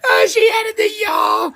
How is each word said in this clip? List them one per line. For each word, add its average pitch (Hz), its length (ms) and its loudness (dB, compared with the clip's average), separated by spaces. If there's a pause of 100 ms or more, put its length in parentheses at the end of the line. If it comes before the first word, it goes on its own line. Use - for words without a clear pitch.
Oh, 523 260 4
she 453 240 4
added 440 220 -4
the 427 140 0 (160)
y'all. 330 500 -2